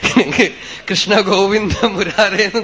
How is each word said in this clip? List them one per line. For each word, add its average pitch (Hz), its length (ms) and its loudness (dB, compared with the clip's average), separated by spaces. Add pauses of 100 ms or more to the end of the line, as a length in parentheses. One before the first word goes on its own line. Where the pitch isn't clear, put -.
(920)
കൃഷ്ണ 202 280 2
ഗോവിന്ദ 196 640 0
മുരാരേന്ന് 202 800 0